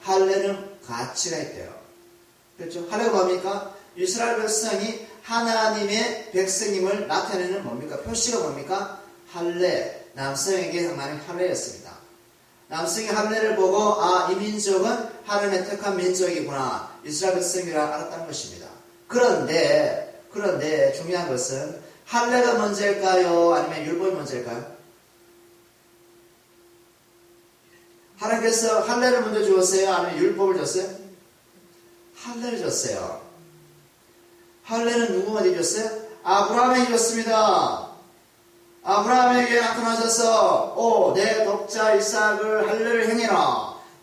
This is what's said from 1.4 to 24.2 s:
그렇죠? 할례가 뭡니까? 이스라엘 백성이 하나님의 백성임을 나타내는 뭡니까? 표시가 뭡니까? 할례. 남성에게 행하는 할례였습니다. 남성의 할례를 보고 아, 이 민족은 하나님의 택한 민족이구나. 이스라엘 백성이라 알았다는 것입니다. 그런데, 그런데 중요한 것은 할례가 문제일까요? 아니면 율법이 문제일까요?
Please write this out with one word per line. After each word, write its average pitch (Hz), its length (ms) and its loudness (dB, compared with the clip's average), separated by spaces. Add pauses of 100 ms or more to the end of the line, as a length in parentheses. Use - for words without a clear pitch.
그렇죠? 170 320 -10
할례가 220 220 0
뭡니까? 185 640 0 (220)
이스라엘 226 460 -2
백성이 214 680 -4 (140)
하나님의 220 1120 -2
백성임을 190 760 -2
나타내는 190 560 -4
뭡니까? 127 380 -10
표시가 226 380 -2
뭡니까? - 600 -6 (320)
할례. 175 840 -4
남성에게 165 640 -4 (100)
행하는 143 280 -8 (100)
할례였습니다. - 640 -6 (800)
남성의 208 420 -4
할례를 214 440 0
보고 202 460 2
아, 180 300 2
이 190 40 0
민족은 202 720 0 (160)
하나님의 202 440 -2
택한 196 260 -4
민족이구나. 170 1080 -2
이스라엘 180 300 -2
백성이라 170 500 -2
알았다는 156 420 -6
것입니다. 95 400 -12 (400)
그런데, - 1000 2 (240)
그런데 156 600 0
중요한 170 360 -4
것은 135 500 -6 (260)
할례가 240 500 2
문제일까요? 190 1000 2
아니면 156 320 -2
율법이 175 260 -2
문제일까요? 127 680 -8 (3500)